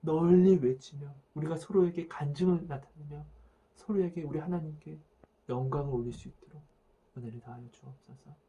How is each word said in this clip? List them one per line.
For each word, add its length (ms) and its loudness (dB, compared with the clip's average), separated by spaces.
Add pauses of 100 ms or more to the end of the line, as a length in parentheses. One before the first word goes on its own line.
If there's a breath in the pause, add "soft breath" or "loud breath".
널리 560 6
외치며 560 -2 (200)
우리가 240 -4
서로에게 500 0
간증을 600 0
나타내며 580 -12 (500 soft breath)
서로에게 480 -2
우리 160 -4
하나님께 600 -8 (500)
영광을 440 -2
올릴 200 -2
수 140 -14
있도록 340 -20 (560)
은혜를 240 -10
더하여 300 -16
주옵소서. 640 -20 (140)